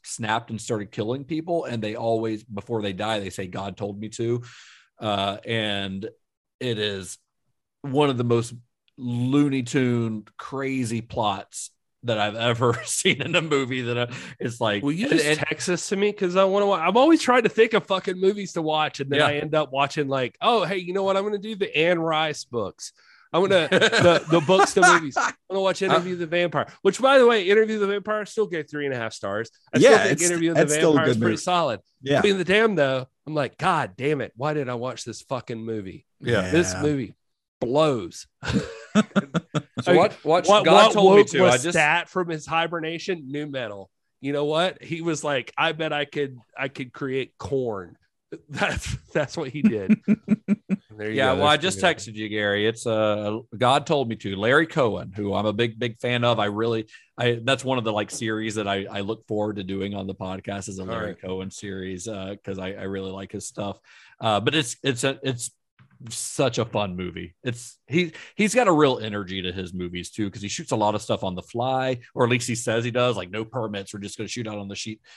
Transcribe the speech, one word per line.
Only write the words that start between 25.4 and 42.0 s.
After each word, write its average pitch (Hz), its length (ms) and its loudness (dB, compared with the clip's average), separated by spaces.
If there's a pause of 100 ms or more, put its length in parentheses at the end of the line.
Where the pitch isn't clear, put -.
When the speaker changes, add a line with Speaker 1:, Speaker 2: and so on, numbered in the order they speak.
Speaker 2:
gonna 190 100 -2
watch 190 220 0
Speaker 3:
Uh, 190 40 0
Speaker 2:
Interview 180 300 2
the 170 100 -4
Vampire," 156 400 0 (160)
which, 196 180 2
by 269 180 6
the 247 80 8
way, 214 220 4
Interview 214 300 4
the 202 80 0
Vampire 202 400 -4
still 214 200 -2
gave 160 240 -6
three 147 160 -6
and 135 80 -2
a - 20 -2
half 113 160 -4
stars. 104 380 -6 (220)
I - 60 2
still 220 140 10
Speaker 3:
Yeah, 220 60 10
Speaker 2:
think 110 160 4
Speaker 3:
it's, 151 100 -2
Speaker 2:
Interview 170 300 2
the - 60 -
Speaker 3:
that's 143 140 4
still 160 160 4
a 151 40 6
Speaker 2:
Vampire 139 160 4
is 120 60 2
Speaker 3:
good 110 60 0
Speaker 2:
pretty 113 120 2
Speaker 3:
movie. - 80 -6
Speaker 2:
solid. 165 380 0 (220)
Speaker 3:
Yeah. 135 180 2
Speaker 2:
Queen 202 120 4
of 196 60 0
the 175 60 -2
Damned, 202 340 4
though, 131 280 2 (200)
I'm 156 80 -8
like, 139 240 -4
"God 151 380 0
damn 143 240 -2
it. 107 140 -6
Why 147 200 -4
did 143 140 -4
I 123 60 -4
watch 120 300 -8
this 113 180 -12
fucking 120 420 -8
movie?" 107 420 -8 (140)
Speaker 1:
Yeah. 104 300 0
Speaker 2:
This 165 220 2
Speaker 3:
Yeah. 143 100 -6
Speaker 2:
movie 139 320 -2 (460)
blows. 127 680 0 (160)
<laughs> - 140 -4 (1300)
Speaker 1:
So 180 120 6
watch, 180 300 4
watch 170 240 4
Speaker 2:
What, 202 160 8
Speaker 1:
God 160 80 6 (140)
Speaker 2:
what 214 60 4
Speaker 1:
Told 196 220 8
Me 208 60 12
Speaker 2:
woke - 80 4
Speaker 1:
To. 147 160 -2
I - 80 6
Speaker 2:
was 127 100 4
Speaker 1:
just 170 120 -2
Speaker 2:
that 160 340 2